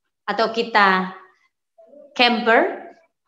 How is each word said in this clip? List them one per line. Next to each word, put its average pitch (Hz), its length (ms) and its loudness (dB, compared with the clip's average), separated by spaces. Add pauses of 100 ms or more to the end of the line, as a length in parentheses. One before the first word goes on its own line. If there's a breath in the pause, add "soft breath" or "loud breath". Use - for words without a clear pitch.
(280)
atau 214 240 -2
kita 202 640 0 (960)
camper, 240 800 0 (360)